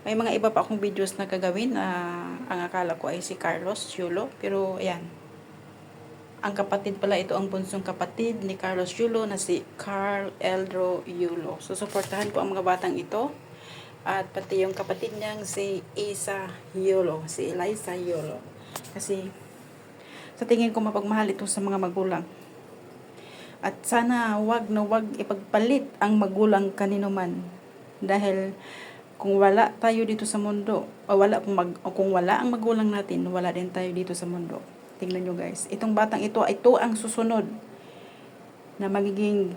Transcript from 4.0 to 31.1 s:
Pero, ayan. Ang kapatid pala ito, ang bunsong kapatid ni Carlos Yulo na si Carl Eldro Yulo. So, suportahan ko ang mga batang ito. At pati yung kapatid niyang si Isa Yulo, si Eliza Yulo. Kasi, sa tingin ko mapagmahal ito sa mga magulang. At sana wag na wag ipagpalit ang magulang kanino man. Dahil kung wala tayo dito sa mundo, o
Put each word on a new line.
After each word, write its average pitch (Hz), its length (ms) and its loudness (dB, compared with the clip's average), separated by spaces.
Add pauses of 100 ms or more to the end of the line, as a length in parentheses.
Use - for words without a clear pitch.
Pero, 196 400 -2
ayan. 180 240 -2 (1400)
Ang 202 80 -2
kapatid 202 480 -2
pala 202 160 2
ito, 185 160 -2
ang 196 160 0
bunsong 190 320 -4
kapatid 196 640 -4
ni 190 80 -2
Carlos 185 460 -2
Yulo 226 260 2
na 202 140 -4
si - 260 0 (160)
Carl 196 560 -2
Eldro 185 720 0
Yulo. 170 540 -2
So, 190 100 -8
suportahan 202 560 -2
ko 190 140 0
ang 196 100 -2
mga 190 140 0
batang 180 320 0
ito. 226 340 -2 (720)
At 190 240 -2
pati 190 320 -2
yung 190 140 0
kapatid 196 420 -6
niyang 214 300 -8
si 196 340 -4 (160)
Isa 196 540 -6 (260)
Yulo, 185 480 2
si 175 240 -4
Eliza 185 480 -4
Yulo. 170 400 -4 (560)
Kasi, 190 380 -4 (1040)
sa - 80 -6
tingin 233 260 4
ko 220 160 0
mapagmahal 208 460 2
ito 202 160 -4
sa 196 160 -2
mga 196 160 0
magulang. 180 480 0 (1400)
At - 240 -4
sana 233 500 4
wag 214 320 2
na 214 160 2
wag 220 300 2
ipagpalit 220 840 2
ang 214 240 6
magulang 196 540 4
kanino 202 340 0
man. 180 320 -2 (600)
Dahil 196 480 2 (640)
kung 196 240 4
wala 202 400 8
tayo 226 240 4
dito 214 240 0
sa - 80 -2
mundo, 208 480 0 (240)
o - 80 2